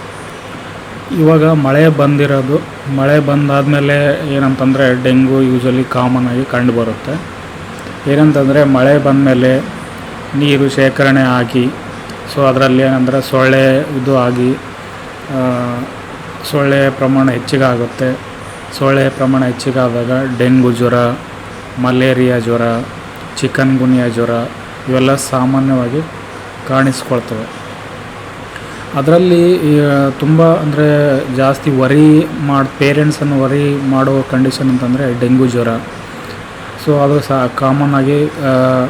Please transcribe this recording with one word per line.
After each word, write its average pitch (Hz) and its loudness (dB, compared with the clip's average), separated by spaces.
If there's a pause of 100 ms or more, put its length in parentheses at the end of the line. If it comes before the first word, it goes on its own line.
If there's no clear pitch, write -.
(1200)
ಇವಾಗ 156 6
ಮಳೆ 156 4
ಬಂದಿರೋದು, 143 2 (380)
ಮಳೆ 143 2
ಬಂದಾದ್ಮೇಲೆ 143 0
ಏನಂತಂದ್ರೆ 131 2
ಡೆಂಗು 131 4
usually 127 0
ಕಾಮನ್ 123 0
ಆಗಿ 123 -2
ಕಂಡುಬರುತ್ತೆ. 123 -2 (920)
ಏನಂತಂದ್ರೆ 143 4
ಮಳೆ 139 4
ಬಂದಮೇಲೆ 135 2 (800)
ನೀರು 139 2
ಶೇಖರಣೆ 135 2
ಆಗಿ, 123 0 (640)
so 139 4
ಅದ್ರಲ್ಲಿ 131 2
ಏನಂದ್ರೆ 131 2
ಸೊಳ್ಳೆ 131 2
ಇದು 135 -2
ಆಗಿ, 123 2 (760)
ಆ, 139 -6 (1160)
ಸೊಳ್ಳೆ 139 2
ಪ್ರಮಾಣ 135 2
ಹೆಚ್ಚಿಗೆ 123 0
ಆಗುತ್ತೆ. 127 -2 (600)
ಸೊಳ್ಳೆ 135 2
ಪ್ರಮಾಣ 131 0
ಹೆಚ್ಚಿಗೆ 123 -2
ಆದಾಗ 123 -2
ಡೆಂಗು 127 4
ಜ್ವರ, 120 0 (880)
ಮಲೇರಿಯಾ 127 2
ಜ್ವರ, 117 -2 (760)
ಚಿಕನ್ 135 0
ಗುನ್ಯಾ 127 2
ಜ್ವರ 117 -2 (580)
ಇವೆಲ್ಲ 131 2
ಸಾಮಾನ್ಯವಾಗಿ 131 0 (640)
ಕಾಣಿಸ್ಕೊಳ್ತವೆ. 131 -2 (1500)
ಅದರಲ್ಲಿ 175 4
ಈ, 151 4 (400)
ತುಂಬ 160 4
ಅಂದ್ರೆ 147 2 (180)
ಜಾಸ್ತಿ 135 0
ವರಿ 147 6 (200)
ಮಾಡ್-, 139 0
ಪೇರೆಂಟ್ಸನ್ನು 143 2
ವರಿ 139 0
ಮಾಡೋ 135 2
ಕಂಡೀಷನ್ 131 0
ಅಂತಂದ್ರೆ 127 0
ಡೆಂಗು 127 4
ಜ್ವರ. 117 0 (1160)
So 147 2
ಅದು 143 2
ಸಹ 131 -2
ಕಾಮನ್ 139 2
ಆಗಿ, 143 2
ಆ, 131 0